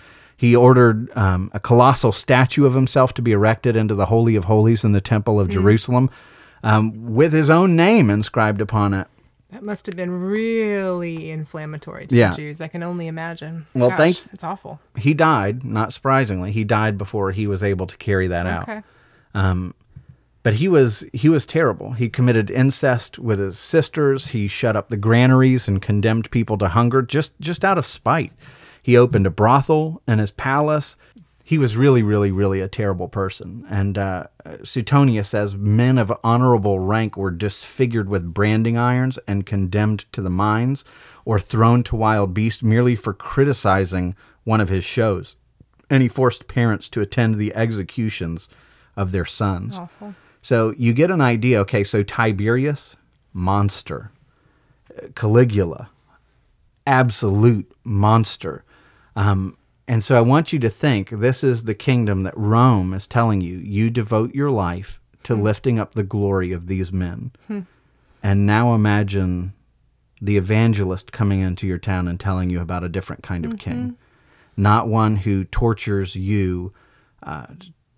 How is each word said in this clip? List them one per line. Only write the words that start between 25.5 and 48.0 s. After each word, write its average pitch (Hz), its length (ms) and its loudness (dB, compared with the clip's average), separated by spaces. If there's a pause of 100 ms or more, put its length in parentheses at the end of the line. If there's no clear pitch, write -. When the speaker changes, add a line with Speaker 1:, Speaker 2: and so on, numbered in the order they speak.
Speaker 1:
and 95 120 0
condemned 107 520 0
people 107 260 -2
to 101 120 0
hunger 120 300 2
just, 139 380 -4
just 165 260 -6
out 190 140 2
of 143 80 -4
spite. - 460 -4 (500)
He 120 140 4
opened 117 280 4
a 95 60 0
brothel 151 800 2
in 110 100 2
his 104 140 -2
palace. 147 640 -2 (500)
He 160 120 0
was 117 180 0
really, 131 260 6
really, 104 300 2
really 95 300 0
a 95 60 -6
terrible 95 380 -4
person. 95 600 -8
And, 98 300 -2
uh, 95 260 -4 (380)
Suetonius 123 640 0
says, 104 260 -4
"Men 113 440 2
of 107 120 0 (140)
honorable 113 560 2
rank 107 380 -2
were 98 120 -4
disfigured 104 800 -4
with 87 240 -4
branding 110 460 0
irons 127 480 0
and 101 180 -2
condemned 104 680 -2
to 104 100 -8
the 92 80 -4
mines 107 540 0 (420)
or 107 120 0
thrown 117 460 2
to - 120 -6
wild 107 360 0
beasts 107 300 -4
merely 120 340 2
for 107 160 -6
criticizing 95 1000 -2 (300)
one 110 180 2
of 90 80 -2
his 95 140 -2
shows." 110 520 -2 (540)
And 135 120 4
he 123 60 2
forced - 400 -2
parents 117 420 0
to 117 120 -4
attend 110 340 0
the 104 180 -4
executions 104 960 -6 (480)